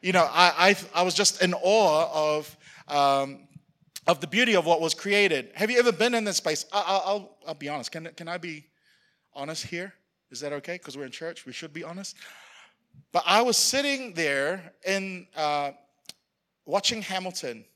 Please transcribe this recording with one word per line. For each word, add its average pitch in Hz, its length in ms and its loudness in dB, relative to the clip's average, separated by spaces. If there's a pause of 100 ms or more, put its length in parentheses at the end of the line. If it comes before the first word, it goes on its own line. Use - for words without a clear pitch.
You 180 80 0
know, 175 180 4
I, 175 460 6 (180)
I, 170 60 0
I - 20 4
was 180 140 2
just - 260 2
in 180 140 2
awe 156 840 2
of, 151 180 -10 (320)
um, 139 600 0 (580)
of 170 160 2
the 170 60 -8
beauty 226 280 2
of 165 120 4
what 170 120 6
was 160 140 0
created. 196 640 0
Have 208 160 -2
you 240 80 4
ever 240 120 4
been 226 220 0
in 226 100 0
this 202 140 -2
space? 156 340 -2
I, 202 100 0
I, 185 220 0
I'll, 196 340 -4 (100)
I'll 160 80 -10
be 143 120 -12
honest. 143 240 -8
Can, 165 240 -12
can 165 120 -14
I 175 100 -8
be 160 300 -12 (680)
honest 156 320 -10
here? 180 260 -8 (380)
Is 120 120 -16
that 143 120 -6
okay? 170 240 -10
'Cause 147 180 -16
we're 143 100 -10
in 123 60 -14
church, 165 360 -12
we 127 40 -16
should 156 220 -14
be 165 100 -12
honest. 175 340 -14 (920)
But 170 140 2
I 202 160 6
was 240 160 2
sitting 269 560 0
there 160 580 -2 (140)
in, 190 400 -4 (100)
uh, 147 360 -2 (960)
watching 202 340 -2
Hamilton 175 640 -8 (100)